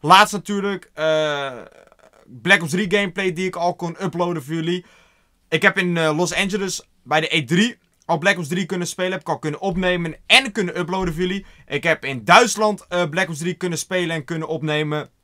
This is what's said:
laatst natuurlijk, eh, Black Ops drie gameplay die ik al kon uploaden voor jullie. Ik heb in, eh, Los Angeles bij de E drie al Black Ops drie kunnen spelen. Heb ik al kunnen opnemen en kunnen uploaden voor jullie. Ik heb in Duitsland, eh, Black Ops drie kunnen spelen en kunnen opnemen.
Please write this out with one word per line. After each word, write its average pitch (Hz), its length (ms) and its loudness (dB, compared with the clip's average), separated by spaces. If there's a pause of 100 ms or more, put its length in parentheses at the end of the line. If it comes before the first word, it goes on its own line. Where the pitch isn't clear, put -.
laatst 190 320 8
natuurlijk, 196 600 -6
eh, 151 580 0 (720)
Black 160 360 2
Ops 151 100 -4
drie 180 200 0
gameplay 196 420 0
die 185 120 -4
ik 185 100 -4
al 175 200 0
kon 170 280 -6
uploaden 175 400 -2
voor 151 100 -8
jullie. 170 320 -2 (640)
Ik 160 120 2
heb 196 160 4
in, 180 200 0
eh, 156 200 2
Los 175 160 0
Angeles 190 540 -4 (160)
bij 151 180 0
de 160 140 -2
E 156 80 2
drie 190 340 2 (320)
al 165 80 2
Black 190 200 2
Ops 165 100 -6
drie 180 180 -2
kunnen 175 220 -4
spelen. 185 240 -4
Heb 190 100 -6
ik - 80 -10
al 143 100 -2
kunnen 151 200 -6
opnemen 180 560 -2 (100)
en 247 260 6
kunnen 180 280 -4
uploaden 180 340 -4
voor 175 100 -4
jullie. 196 220 -4 (220)
Ik 139 160 -4
heb 165 220 0
in 127 200 -6
Duitsland, 214 640 4
eh, 175 220 -2
Black 180 200 -2
Ops 156 80 -8
drie 170 160 -4
kunnen 170 240 -4
spelen 175 380 -4
en 156 100 -8
kunnen 160 220 -6
opnemen. 151 600 -2 (140)